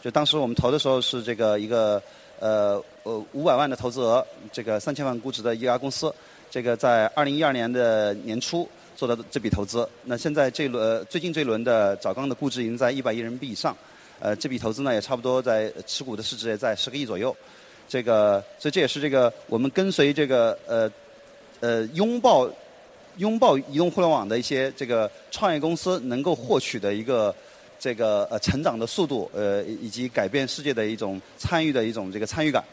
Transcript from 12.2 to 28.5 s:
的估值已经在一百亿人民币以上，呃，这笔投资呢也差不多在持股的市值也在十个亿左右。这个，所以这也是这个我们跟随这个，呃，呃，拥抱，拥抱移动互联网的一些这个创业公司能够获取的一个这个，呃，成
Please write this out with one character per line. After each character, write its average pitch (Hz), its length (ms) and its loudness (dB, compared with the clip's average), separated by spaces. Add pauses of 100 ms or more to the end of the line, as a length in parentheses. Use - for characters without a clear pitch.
的 127 40 -2
估 143 160 -2
值 123 140 -4
已 - 20 -2
经 117 120 -4
在 120 120 2
一 135 120 -4
百 120 100 0
亿 113 60 -2
人 117 120 -6
民 123 80 -10
币 123 120 -10
以 110 40 -8
上， 127 220 -4 (460)
呃， 104 160 0
这 151 100 -8
笔 131 100 -4
投 110 140 -2
资 110 100 -6
呢 135 120 0
也 113 80 0
差 135 120 -4
不 120 80 -4
多 127 200 0
在 110 280 0 (160)
持 - 200 -8
股 120 100 -8
的 107 80 -8
市 117 140 -8
值 113 100 -6
也 110 80 0
在 110 180 -2
十 101 160 -4
个 120 60 -12
亿 143 100 -4
左 107 120 -6
右。 117 180 -2 (540)
这 127 140 -2
个， 104 400 4 (160)
所 - 80 -4
以 147 40 0
这 180 100 2
也 135 60 4
是 143 120 -2
这 147 100 0
个 127 220 6 (160)
我 113 100 -2
们 131 140 0
跟 190 180 2
随 143 220 4
这 147 160 2
个， 117 400 2
呃， 113 240 0 (680)
呃， 117 220 2 (100)
拥 226 260 0
抱， 185 260 6 (680)
拥 214 240 0
抱 190 180 6
移 139 200 -4
动 175 120 4
互 185 120 0
联 170 100 4
网 117 160 2
的 110 100 0
一 127 40 0
些 135 340 -2
这 139 100 -8
个 113 240 0 (220)
创 190 220 0
业 151 40 0
公 160 160 0
司 185 280 -2
能 123 200 -4
够 160 140 2
获 131 240 0
取 - 180 -4
的 101 160 -2
一 107 80 -4
个 113 320 2 (460)
这 123 160 -4
个， 107 300 2
呃， 113 140 -6
成 - 220 -2